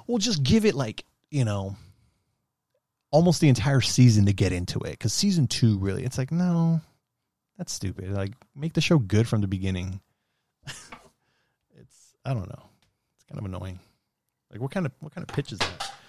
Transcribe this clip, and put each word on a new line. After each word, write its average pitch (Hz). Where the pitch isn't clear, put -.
well, 240
just 190
give 208
it, 208
like, 113
you 135
know, 101
almost 165
the 160
entire 131
season 110
to 101
get 95
into 90
it, -
'cause -
season 180
two 110
really, 95
it's 131
like, 131
no, 165
that's -
stupid. 95
Like, 98
make 156
the 165
show 170
good 107
from 110
the 101
beginning. 95
<laughs> -
It's, -
I 131
don't 98
know. -
It's -
kind -
of 104
annoying. 92
Like, 104
what 135
kind 185
of, 127
what 151
kind -
of -
pitch 143
is 92
that? -